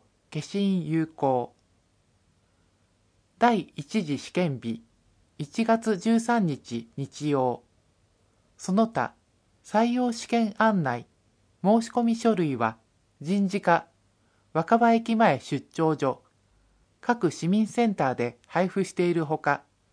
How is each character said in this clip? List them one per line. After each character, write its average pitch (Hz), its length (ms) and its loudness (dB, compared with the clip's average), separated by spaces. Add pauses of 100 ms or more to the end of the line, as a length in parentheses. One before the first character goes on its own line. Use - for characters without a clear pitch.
(320)
消 160 280 -6
印 190 280 0
有 160 200 0
効。 131 480 -2 (1800)
第 226 360 2
一 202 280 -4
次 147 140 -4
試 - 160 -12
験 156 260 -2
日、 113 240 -8 (540)
一 220 280 -4
月 226 320 0
十 226 220 2
三 226 260 0
日 120 520 -6
日 143 320 -6
曜。 127 340 0 (920)
そ - 160 -4
の 220 140 4
他、 139 260 -4 (500)
採 233 300 0
用 247 180 0
試 - 160 -10
験 226 300 0
案 214 260 2
内、 123 220 -4 (580)
申 220 180 4
し 226 100 -8
込 240 120 0
み 233 120 2
書 226 200 2
類 156 200 0
は、 113 220 -2 (440)
人 196 260 0
事 196 140 -2
課、 170 260 2 (680)
若 190 260 2
葉 233 140 4
駅 226 220 0
前 190 240 4
出 - 260 -6
張 160 300 0
所、 139 280 -4 (800)
各 233 300 0
市 - 160 -6
民 208 200 2
セ 233 180 0
ン 208 100 0
タ 135 160 0
ー 120 40 -4
で 120 320 -4
配 180 200 0
布 190 160 -2
し - 100 -8
て 175 160 0
い 170 40 0
る 160 100 0
ほ 151 140 -4
か、 - 260 -2 (300)